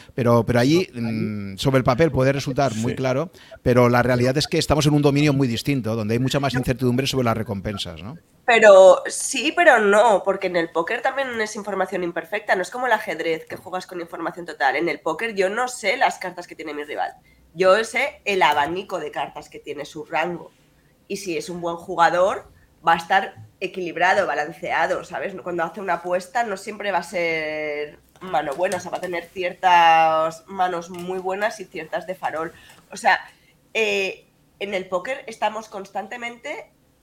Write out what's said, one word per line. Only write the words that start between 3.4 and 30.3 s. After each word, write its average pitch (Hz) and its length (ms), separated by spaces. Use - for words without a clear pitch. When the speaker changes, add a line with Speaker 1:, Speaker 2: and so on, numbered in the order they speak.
Speaker 1:
pero 123 280
la 123 120
realidad 123 380
es - 80
que 170 100
estamos 151 300
en 147 80
un 147 80
dominio 143 300
muy 135 140
distinto, 117 480
donde 110 200
hay 117 40
mucha 131 200
más 135 160
incertidumbre 127 500
sobre 131 200
las 113 120
recompensas, 98 640
¿no? 120 160
Speaker 3:
Pero 202 580
sí, - 500
pero 311 240
no, 214 460
porque 190 220
en 175 80
el 165 160
póker 214 320
también 262 360
es 214 160
información 196 480
imperfecta, 175 520
no 185 80
es 180 80
como 254 160
el 240 40
ajedrez, 165 540
que 170 120
juegas 180 280
con 175 160
información 170 460
total. 139 280
En 165 140
el 147 120
póker 208 340
yo 190 160
no 240 160
sé 220 300
las 202 200
cartas 175 300
que 165 80
tiene 156 180
mi 147 100
rival, 107 280
yo 185 300
sé 247 420
el 196 160
abanico 165 580
de 147 120
cartas 147 380
que 147 100
tiene 143 260
su 151 180
rango, 165 480
y 196 100
si 185 200
es 156 120
un 175 120
buen 170 140
jugador, 170 720
va 165 80
a 175 40
estar 196 380
equilibrado, 180 680
balanceado, 156 760
¿sabes? 175 400
Cuando 175 200
hace 170 160
una 190 160
apuesta 185 480
no 202 140
siempre 202 340
va 180 80
a 175 40
ser 156 960
mano 151 360
buena, 180 220
o - 20
sea, 175 100
va 180 80
a - 40
tener 175 240
ciertas 165 1200